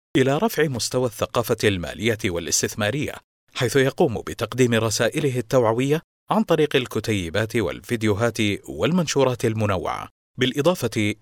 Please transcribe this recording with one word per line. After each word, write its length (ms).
إلى 200
رفع 260
مستوى 420
الثقافة 580
المالية 640
والاستثمارية، 880
حيث 220
يقوم 460
بتقديم 520
رسائله 680
التوعوية 640
عن 140
طريق 320
الكتيبات 800
والفيديوهات 840
والمنشورات 760
المنوعة، 640
بالإضافة 840